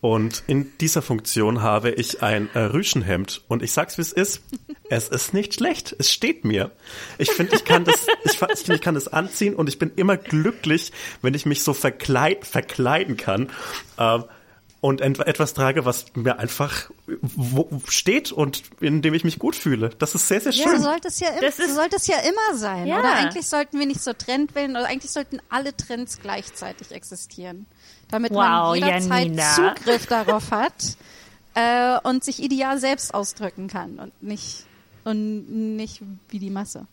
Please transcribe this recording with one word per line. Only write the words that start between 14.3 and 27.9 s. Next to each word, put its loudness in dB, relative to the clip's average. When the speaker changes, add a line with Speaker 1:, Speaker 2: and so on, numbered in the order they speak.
Speaker 1:
und 2
ent-, 0
etwas 0
trage, 0
was 0
mir 0
einfach -4
wo-, -2
steht 0
und -2
in 2
dem 4
ich 0
mich 0
gut 0
fühle. 0
Das -2
ist 0
sehr, 4
sehr 0
Speaker 2:
Ja, 4
Speaker 1:
schön. 6
Speaker 2:
so 4
sollte 0
es -6
ja 0
im-, -2
Speaker 3:
Das 0
Speaker 2:
so 0
Speaker 3:
ist 0
Speaker 2:
sollte 0
es -2
ja 2
immer 0
sein, -4
Speaker 3:
Ja. 0
Speaker 2:
oder? 4
Eigentlich 0
sollten -2
wir 0
nicht -2
so -4
Trend -2
wählen, -2
oder -2
eigentlich -6
sollten -6
alle -4
Trends -8
gleichzeitig -10
existieren. -16